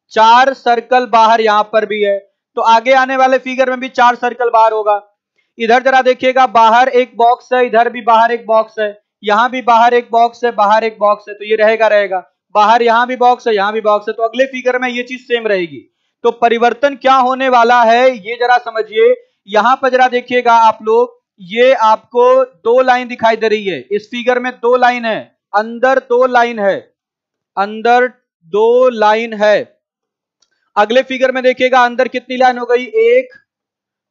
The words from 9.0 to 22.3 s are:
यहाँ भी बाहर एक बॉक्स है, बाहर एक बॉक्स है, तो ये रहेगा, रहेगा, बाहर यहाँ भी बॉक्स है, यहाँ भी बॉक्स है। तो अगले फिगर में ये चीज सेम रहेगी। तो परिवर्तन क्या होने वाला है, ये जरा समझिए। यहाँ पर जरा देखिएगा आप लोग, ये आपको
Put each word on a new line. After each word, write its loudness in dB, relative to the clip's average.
यहाँ 0
भी -8
बाहर 2
एक -2
बॉक्स 0
है, -2
बाहर 0
एक -6
बॉक्स -2
है, -16
तो -16
ये -2
रहेगा, 2
रहेगा, -2
बाहर 2
यहाँ 0
भी -8
बॉक्स 0
है, 0
यहाँ -2
भी -6
बॉक्स -2
है। -6
तो -6
अगले -2
फिगर -4
में -6
ये -6
चीज -14
सेम -4
रहेगी। -4
तो 0
परिवर्तन 0
क्या 0
होने -2
वाला 4
है, 4
ये -10
जरा 2
समझिए। -2
यहाँ 2
पर 0
जरा 2
देखिएगा -2
आप 2
लोग, -2
ये 0
आपको 0